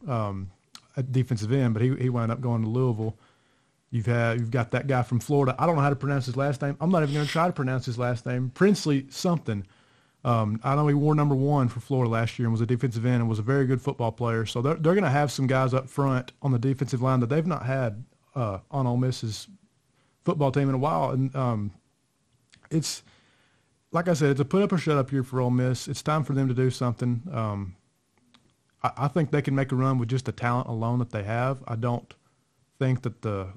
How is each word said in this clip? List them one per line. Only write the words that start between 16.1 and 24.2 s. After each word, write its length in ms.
on 80
the 80
defensive 420
line 200
that 80
they've 180
not 180
had, 380
uh, 240
on 160
Ole 120
Miss's 500
football 280
team 180
in 60
a 20
while. 320
And, 260
um, 360
it's, 320
like 160
I 60
said, 160